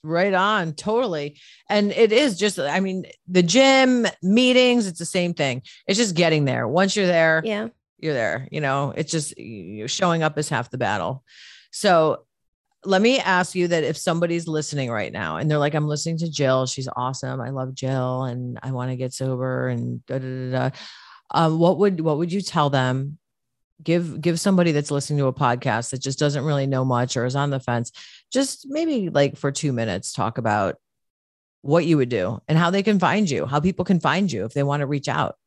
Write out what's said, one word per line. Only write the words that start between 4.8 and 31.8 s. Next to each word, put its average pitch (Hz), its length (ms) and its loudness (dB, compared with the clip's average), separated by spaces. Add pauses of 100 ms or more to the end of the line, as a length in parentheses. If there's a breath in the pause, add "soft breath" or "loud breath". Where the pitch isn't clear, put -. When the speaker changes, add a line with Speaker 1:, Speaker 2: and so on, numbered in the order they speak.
Speaker 1:
it's 170 140 -8
the 170 40 -6
same 175 300 -2
thing. 131 280 -2 (260 loud breath)
It's 196 100 2
just 208 160 0
getting 156 300 4
there. 120 240 0
Once 180 260 2
you're 196 140 2
there, 160 360 4
Speaker 2:
Yeah. 220 260 -4 (280)
Speaker 1:
you're 156 160 -4
there. 113 380 -2
You 151 80 -6
know, 139 360 -2
it's 156 140 -4
just, 156 260 -4
y-, 101 440 -14
y-, 110 80 -8
showing 170 340 0
up 156 160 -2
is 151 100 -4
half 123 220 -2
the 127 80 -10
battle. 104 460 -4 (480 loud breath)
So 165 520 2 (600)
let 190 180 2
me 247 160 4
ask 185 380 0
you 175 100 2
that 170 160 0
if 147 140 -2
somebody's 170 500 -2
listening 147 460 -4
right 104 200 -4
now 80 260 -4
and 135 120 0
they're 151 80 2
like, 147 160 0
"I'm 151 140 -2
listening 156 300 -4
to 165 120 -4
Jill. 131 360 0
She's 131 300 -8
awesome. 131 440 -6
I 123 100 -8
love 131 240 -6
Jill 131 480 -2
and 123 400 -8
I 131 80 -8
wanna 127 240 -6
get 127 180 -6
sober 127 540 -4
and 123 400 -6
da, 131 120 -6
da, 131 340 -8
da, 127 160 0
da." - 80 -6 (560 loud breath)
Um, 160 260 2
what 170 200 4
would, 190 220 2
what 156 180 0
would 170 140 -2
you 196 100 -2
tell 147 280 2
them? 135 480 0 (640)
Give, 165 400 -2
give 165 200 0
somebody 180 320 4
that's 147 180 0
listening 143 300 -2
to 135 60 2
a 127 60 0
podcast 123 580 0
that 127 100 -8
just 135 180 -6
doesn't 143 260 0
really 143 220 0
know 131 180 0
much 127 320 0
or 120 100 0
is 127 100 -2
on 143 140 0
the 135 100 -2
fence, 120 320 -4 (400 loud breath)
just 269 360 -2
maybe, 277 400 -2
like, 143 280 0
for 139 160 -4
two 143 200 -2
minutes, 113 400 -4
talk 113 240 -4
about 104 420 0 (840)
what 151 240 2